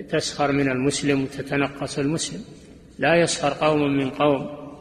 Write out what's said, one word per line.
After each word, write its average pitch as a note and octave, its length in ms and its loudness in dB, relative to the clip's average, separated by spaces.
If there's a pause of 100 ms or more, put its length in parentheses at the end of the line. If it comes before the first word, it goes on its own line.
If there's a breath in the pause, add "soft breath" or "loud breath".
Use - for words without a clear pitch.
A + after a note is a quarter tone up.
تسخر D3 420 -2
من C#3 200 2
المسلم C#3 520 0
وتتنقص C#3 760 -4
المسلم. D#3 420 -2 (580)
"لا C#3+ 160 4
يسخر D#3 520 2
قوم D3 300 2
من C3+ 120 0
قوم C#3 500 0 (220)